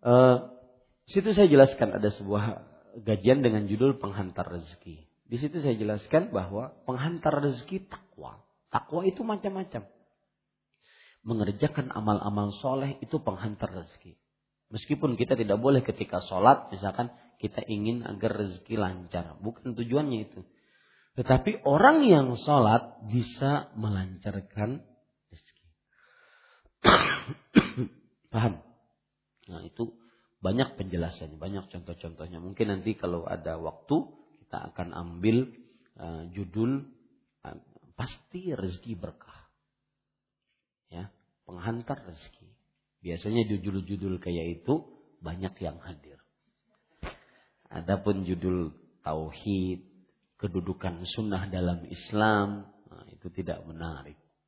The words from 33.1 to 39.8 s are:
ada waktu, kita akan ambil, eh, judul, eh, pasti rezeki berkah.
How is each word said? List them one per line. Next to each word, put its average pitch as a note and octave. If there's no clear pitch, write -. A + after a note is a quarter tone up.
ada E2
waktu, -
kita -
akan F2
ambil, F2+
eh, E2
judul, A2
eh, -
pasti F3+
rezeki F#2+
berkah. -